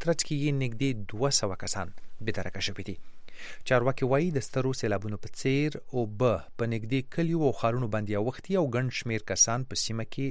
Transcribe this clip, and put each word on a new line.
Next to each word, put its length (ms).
ترڅ 160
کې 160
یې 160
نږدې 280
دوه 200
سوه 160
کسان 320
بېدرکه 440
شوي 160
دي. 140
چارواکي 400
وایي 260
د 140
سترو 340
سیلابونو 380
په 120
څیر 380
اوبه 360
په 80
نږدې 340
کلیو 320
او 120
ښارونو 280
باندې 320
اوښتي 400
او 60
ګڼ 140
شمیر 420
کسان 380
په 140
سیمه 220
کې 260